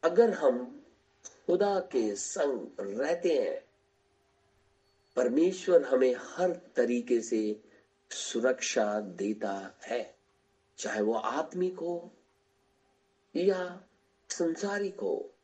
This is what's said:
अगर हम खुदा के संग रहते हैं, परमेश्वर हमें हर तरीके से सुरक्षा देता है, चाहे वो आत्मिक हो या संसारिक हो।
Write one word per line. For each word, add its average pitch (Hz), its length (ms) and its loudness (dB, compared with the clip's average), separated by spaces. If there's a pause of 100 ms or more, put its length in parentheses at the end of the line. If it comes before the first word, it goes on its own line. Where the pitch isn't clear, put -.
अगर 185 280 6
हम 127 560 0 (600)
खुदा 196 340 2
के 113 360 0
संग 131 520 -2 (120)
रहते 143 580 0
हैं, 85 260 -2 (1500)
परमेश्वर 156 680 4
हमें 127 320 4
हर - 360 -2 (260)
तरीके 120 440 2
से 107 400 -2 (500)
सुरक्षा 113 920 -2
देता 98 840 -6
है, - 360 -8 (600)
चाहे - 220 -4
वो 107 140 2
आत्मिक 170 640 -2
हो 170 340 -6 (1200)
या 180 480 0 (460)
संसारिक 196 680 -4
हो। - 440 -4